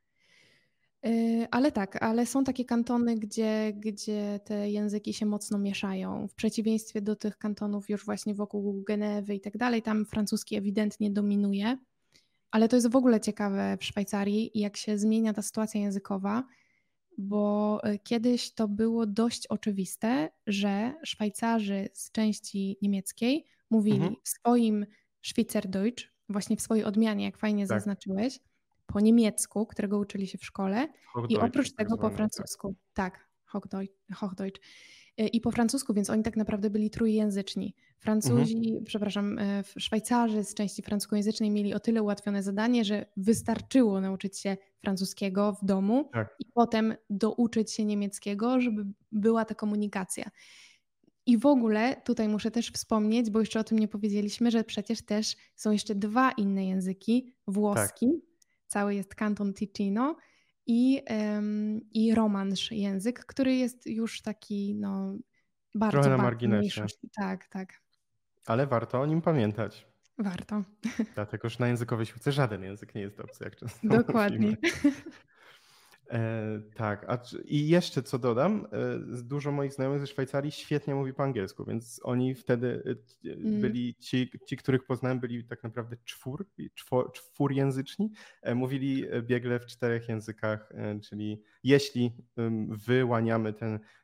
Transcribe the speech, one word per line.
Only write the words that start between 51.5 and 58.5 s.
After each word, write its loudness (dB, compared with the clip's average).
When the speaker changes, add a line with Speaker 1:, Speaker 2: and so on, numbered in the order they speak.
Speaker 1:
tutaj 0
muszę 0
też -4
wspomnieć, 2
bo 2
jeszcze 0
o 0
tym 2
nie 2
powiedzieliśmy, 0
że 2
przecież -6
też -2
są 0
jeszcze 0
dwa 2
inne 0
języki, 0
włoski, 2
Speaker 2:
Tak. 0